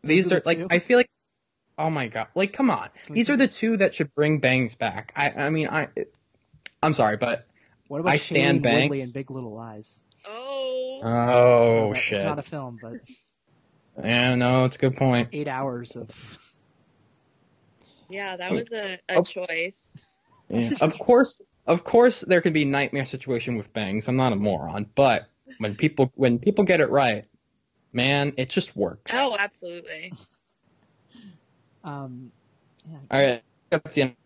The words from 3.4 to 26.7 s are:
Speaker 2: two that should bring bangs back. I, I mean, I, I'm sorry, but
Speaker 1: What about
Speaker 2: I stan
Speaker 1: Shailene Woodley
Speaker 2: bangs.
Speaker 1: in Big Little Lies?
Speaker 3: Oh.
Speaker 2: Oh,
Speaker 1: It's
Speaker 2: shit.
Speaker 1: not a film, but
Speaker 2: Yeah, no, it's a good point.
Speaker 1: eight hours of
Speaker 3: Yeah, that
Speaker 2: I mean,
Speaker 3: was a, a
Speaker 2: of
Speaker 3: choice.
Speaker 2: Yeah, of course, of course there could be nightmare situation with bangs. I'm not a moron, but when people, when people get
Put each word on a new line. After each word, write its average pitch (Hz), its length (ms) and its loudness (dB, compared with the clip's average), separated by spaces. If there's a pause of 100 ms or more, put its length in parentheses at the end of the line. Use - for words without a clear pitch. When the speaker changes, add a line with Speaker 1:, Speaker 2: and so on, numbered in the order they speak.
Speaker 2:
two 226 300 -2
that 190 180 2
should - 180 -4
bring 151 240 2
bangs 127 380 0
back. 104 400 -6
I, 143 160 0
I 143 180 -4
mean, 160 180 -2
I, 151 200 -4 (920)
I'm 151 140 2
sorry, 107 220 2
but 117 320 -4 (400)
Speaker 1:
What 143 120 -8
about 165 120 0
Speaker 2:
I 151 60 2
stan 139 420 2
Speaker 1:
Shailene 120 220 4
Woodley 143 160 0
Speaker 2:
bangs. 127 180 -8
Speaker 1:
in 135 40 -8
Big 131 120 -14
Little 123 240 -10
Lies? 113 420 -18 (260)
Speaker 3:
Oh. 262 760 -8
Speaker 2:
Oh, 117 880 4
Speaker 1:
It's 104 100 -2
Speaker 2:
shit. 98 240 -2
Speaker 1:
not 101 140 -2
a 139 40 -12
film, 131 380 -12
but 117 200 -16 (1040)
Speaker 2:
Yeah, 123 320 2
no, 127 280 4
it's 127 120 -2
a - 20 -16
good 131 180 0
point. 123 360 2
Speaker 1:
eight 147 160 -6
hours 127 480 -8
of 117 120 -14 (2000)
Speaker 3:
Yeah, 190 280 -10
that 180 100 -10
Speaker 2:
I 185 80 -4
mean, - 60 -2
Speaker 3:
was - 120 -12
a, 196 260 -8 (100)
a 185 100 2
Speaker 2:
of 180 100 2
Speaker 3:
choice. 175 600 -8 (580)
Speaker 2:
Yeah, 117 320 -2
of 160 180 0
course, - 420 2 (260)
of 170 180 2
course 240 380 4
there 175 180 4
could 165 120 0
be 151 120 2
nightmare 139 420 -2
situation 127 500 -4
with - 160 -8
bangs. 107 360 -4
I'm 127 80 0
not 131 160 2
a 101 40 0
moron, 98 580 -4
but 131 320 4 (320)
when 104 160 -6
people, 135 400 0
when 120 240 2
people 202 260 2
get 175 160 2